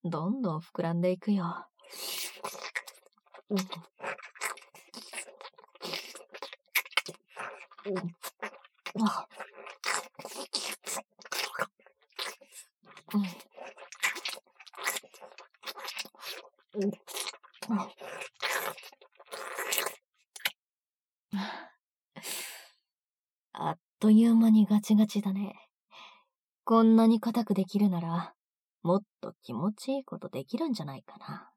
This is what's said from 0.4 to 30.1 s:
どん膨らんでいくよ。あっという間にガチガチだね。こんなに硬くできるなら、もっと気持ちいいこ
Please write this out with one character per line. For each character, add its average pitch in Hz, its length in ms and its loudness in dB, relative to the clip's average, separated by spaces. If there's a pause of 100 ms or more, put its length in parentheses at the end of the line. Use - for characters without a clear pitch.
ど 165 180 0
ん - 20 -4
膨 - 220 -6
ら 165 120 0
ん 170 60 2
で 180 100 4
い 185 80 -2
く 208 140 0
よ。 175 340 -2 (4000)
あ 156 180 -4
っ 165 80 -8 (200)
と 214 120 6
い 220 160 10
う 226 100 8
間 226 140 8
に 214 160 10
ガ 208 140 6
チ 214 140 4
ガ 214 140 8
チ 202 120 0
だ 196 120 -2
ね。 196 240 -4 (1080)
こ 226 180 8
ん 226 120 10
な 226 140 10
に 226 120 6
硬 233 260 0
く 202 80 2
で 190 100 2
き 202 160 0
る 202 100 6
な 170 100 -2
ら、 170 360 -4 (460)
も 180 160 4
っ 208 40 0 (180)
と - 220 -10
気 - 100 -12
持 175 200 0
ち 262 220 -4
い 277 40 -2
い 262 60 -6
こ - 160 -10